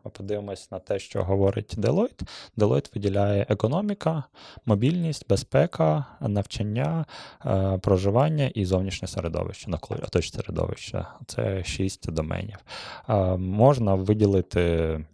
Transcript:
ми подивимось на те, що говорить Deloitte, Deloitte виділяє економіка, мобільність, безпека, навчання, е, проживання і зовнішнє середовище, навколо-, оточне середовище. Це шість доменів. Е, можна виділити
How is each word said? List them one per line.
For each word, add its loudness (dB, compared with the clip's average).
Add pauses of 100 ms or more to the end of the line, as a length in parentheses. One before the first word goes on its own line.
ми -12
подивимось -8
на -10
те, -4
що -4
говорить 2
Deloitte, 0 (340)
Deloitte 2
виділяє 0
економіка, 0 (420)
мобільність, 0
безпека, 2 (160)
навчання, -2 (400)
е, 2
проживання 4
і -2
зовнішнє -2
середовище, -6
навколо-, -6
оточне -2
середовище. -4 (200)
Це -4
шість -4
доменів. -4 (520)
Е, 2
можна 4
виділити 2